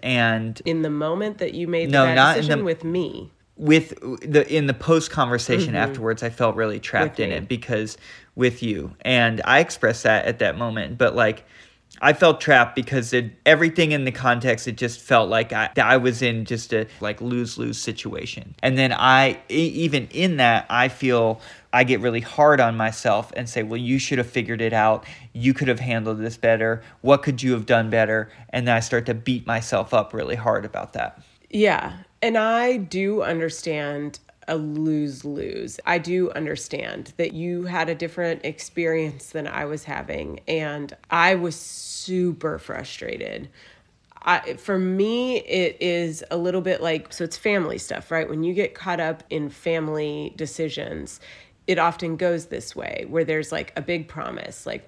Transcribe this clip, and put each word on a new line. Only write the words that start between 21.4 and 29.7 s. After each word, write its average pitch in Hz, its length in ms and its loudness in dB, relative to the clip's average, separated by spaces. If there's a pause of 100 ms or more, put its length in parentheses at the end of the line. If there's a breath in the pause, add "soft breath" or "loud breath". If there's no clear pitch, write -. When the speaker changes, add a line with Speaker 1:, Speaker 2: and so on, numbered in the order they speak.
Speaker 1:
I 127 140 4
get 123 160 2
really 117 220 0
hard 147 400 6
on 113 160 2
myself 113 580 0
and 123 100 -6
say, 117 160 -4
"Well, 110 140 -6
you 127 220 0
should 135 180 -2
have 120 140 -2
figured 117 320 -4
it 113 100 0
out. 110 320 4 (300 loud breath)
You 123 180 4
could 131 160 0
have 123 120 2
handled 113 380 -2
this 113 200 -6
better. 113 440 2 (200 loud breath)
What 139 200 6
could 127 200 -2
you 127 100 2
have 110 140 -2
done 113 240 2
better?" 110 400 2 (180 loud breath)
And 123 180 -4
then 120 80 4
I 113 60 2
start 117 240 -2
to 120 80 -2
beat 117 340 -4
myself 113 460 -2